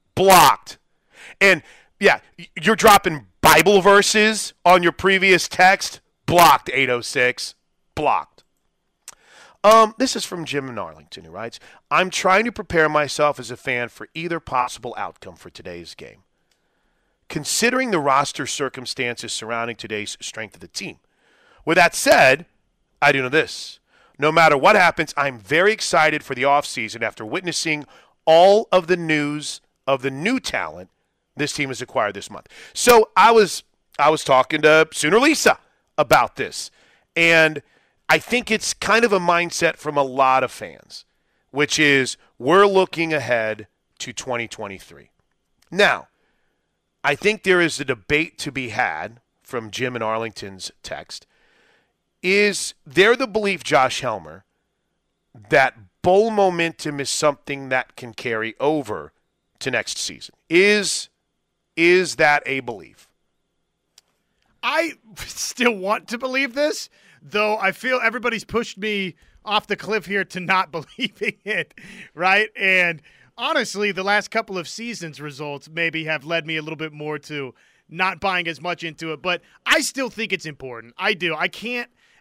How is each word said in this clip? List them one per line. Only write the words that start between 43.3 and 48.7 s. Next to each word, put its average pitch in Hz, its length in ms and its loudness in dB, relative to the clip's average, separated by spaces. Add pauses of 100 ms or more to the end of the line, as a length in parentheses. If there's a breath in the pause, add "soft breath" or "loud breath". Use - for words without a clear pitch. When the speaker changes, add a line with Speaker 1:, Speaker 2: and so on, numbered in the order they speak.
Speaker 1:
to 127 120 -14
twenty 117 360 -8
twenty-three. 95 640 -18 (600)
Now, 165 380 0 (960)
I 143 100 0
think 208 280 -4
there 185 180 2
is 165 200 -2
a 147 40 -8
debate 139 540 -4
to 143 140 -10
be 123 180 -8